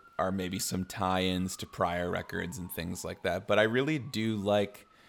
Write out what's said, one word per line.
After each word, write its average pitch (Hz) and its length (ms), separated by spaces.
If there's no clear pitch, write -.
are 92 120
maybe 95 280
some 92 260
tie-ins 92 720
to - 80
prior 87 440
records 90 480
and 87 140
things 87 340
like 87 180
that, 95 240
but 104 120
I 107 40
really 135 360
do 110 380
like 101 500